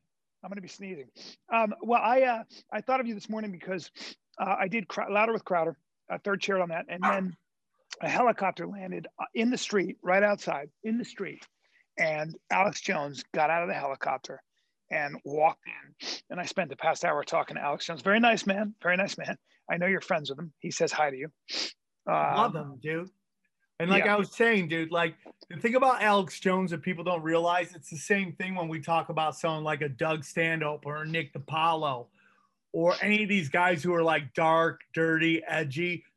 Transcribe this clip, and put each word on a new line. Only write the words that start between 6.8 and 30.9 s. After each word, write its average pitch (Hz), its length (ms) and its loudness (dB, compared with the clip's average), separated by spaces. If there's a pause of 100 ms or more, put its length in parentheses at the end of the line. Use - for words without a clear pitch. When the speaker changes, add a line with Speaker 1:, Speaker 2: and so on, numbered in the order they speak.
Speaker 1:
and 175 120 -6
then 190 320 0 (680)
a 160 80 -2
helicopter 190 560 2
landed, 185 400 -8 (120)
uh, - 60 -4 (100)
in 226 160 2
the 247 60 0
street, 190 460 -2
right 185 200 4
outside, 165 460 0 (140)
in 220 160 -2
the 240 60 -4
street, - 420 -10 (520)
and 156 380 0 (140)
Alex 190 320 2
Jones 143 500 -4
got 151 160 4
out 170 140 2
of 180 60 -2
the 180 60 -2
helicopter 139 680 -4 (480)
and 147 340 -4
walked 151 420 2
in, - 420 -16 (200)
and 170 120 -8
I 175 40 -4
spent 170 240 -2
the 135 80 -10
past 160 300 0
hour 151 180 2
talking 156 320 -2
to - 60 -6
Alex 143 240 -4
Jones. 165 160 -8
Very 208 180 4
nice 226 240 4
man, 208 380 -2
very 180 160 2
nice 196 180 -2
man. 165 220 -8 (320)
I 170 80 0
know 175 80 0
you're 185 160 2
friends 151 260 -2
with 135 100 -8
him. 170 200 -10
He - 120 -6
says 160 220 0
hi 151 180 2
to 131 60 -8
you. 143 120 -10 (800)
Speaker 2:
Love 156 480 2
Speaker 1:
Um, 147 180 -8
Speaker 2:
him, 135 100 -16
dude. 160 280 -4 (680)
And 170 100 0
like 196 140 6
Speaker 1:
yeah. 208 100 4
Speaker 2:
I 208 40 4
was 196 140 -2
saying, 220 360 4
dude, 165 240 -2
like, 170 240 0 (340)
the 170 60 -12
thing 233 180 0
about 254 260 6
Alex 202 380 4
Jones 185 320 2
that 165 100 -4
people 175 220 -4
don't 170 200 0
realize, 170 520 0
it's 151 160 -18
the 165 60 -12
same 190 380 0
thing 185 200 -6
when 170 140 -4
we 160 120 -6
talk 165 280 0
about 156 280 -2
someone 160 280 -2
like 151 180 -2
a 147 60 -2
Doug 160 340 -2
Stanhope 156 640 -2
or 151 180 -6